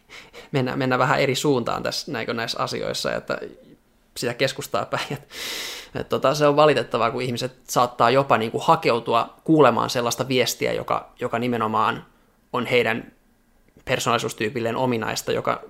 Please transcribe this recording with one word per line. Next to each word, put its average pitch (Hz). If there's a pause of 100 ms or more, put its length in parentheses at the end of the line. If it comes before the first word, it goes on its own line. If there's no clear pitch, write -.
(120)
<laughs> -
mennä, 131
mennä 131
vähän 135
eri 135
suuntaan 123
tässä, -
näinkö 117
näissä 117
asioissa, 113
että - (800)
sitä 120
keskustaa 131
päin. -
Et, - (680)
et -
tota, 131
se 147
on 143
valitettavaa, 123
kun 123
ihmiset 123 (160)
saattaa 123
jopa 131
niinku 113
hakeutua 117 (100)
kuulemaan 117
sellaista 120
viestiä, 120
joka, 113
joka 120
nimenomaan 113 (480)
on 123
heidän 117 (720)
persoonallisuustyypilleen 117
ominaista, 120
joka, 120